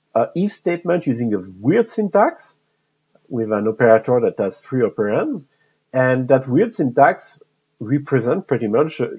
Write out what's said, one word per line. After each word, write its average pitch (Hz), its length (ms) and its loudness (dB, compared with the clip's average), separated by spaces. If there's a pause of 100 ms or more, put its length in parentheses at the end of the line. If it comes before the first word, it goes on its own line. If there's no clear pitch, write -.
(140)
a 113 200 0
if 196 180 -2
statement 170 540 -4
using 117 280 -2
a 98 40 -2
weird 101 520 -2
syntax 214 680 -2 (720)
with 113 240 -4
an 104 160 0
operator 113 520 4
that 98 180 -2
has 101 200 -4
three 127 240 -4
operands, 135 600 -2 (480)
and 127 360 0
that 135 200 2
weird 190 260 0
syntax 147 640 0 (380)
represents 135 680 -2
pretty 120 200 -2
much 151 340 -2
a 123 180 -4